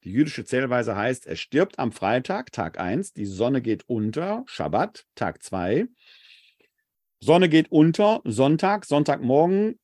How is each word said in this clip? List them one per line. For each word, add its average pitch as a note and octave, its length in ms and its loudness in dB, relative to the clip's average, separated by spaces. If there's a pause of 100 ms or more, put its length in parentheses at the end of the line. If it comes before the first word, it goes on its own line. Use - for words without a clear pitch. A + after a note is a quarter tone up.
Die F#2 80 -12
jüdische C3 320 -2
Zählweise B2 520 -2
heißt, A#2 300 -4
er - 100 -8
stirbt - 420 -2
am A#2+ 140 -2
Freitag, C3 600 -4
Tag E2 260 -6
eins, G2+ 360 -4
die G#2+ 100 -10
Sonne A2+ 380 -2
geht A2 260 -4
unter, D3 580 -4
Schabbat, G2 680 -4
Tag - 280 -6
zwei. G2 440 -2 (1300)
Sonne F3 280 6
geht D#3+ 240 4
unter, E3+ 520 4
Sonntag, D#3 600 0
Sonntagmorgen D3 1000 2